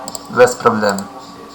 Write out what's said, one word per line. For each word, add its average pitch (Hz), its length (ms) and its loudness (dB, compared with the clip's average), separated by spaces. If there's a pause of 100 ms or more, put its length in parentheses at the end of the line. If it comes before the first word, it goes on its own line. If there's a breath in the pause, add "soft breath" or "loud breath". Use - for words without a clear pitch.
(320)
Bez 120 240 6
problemu. 104 460 0 (540)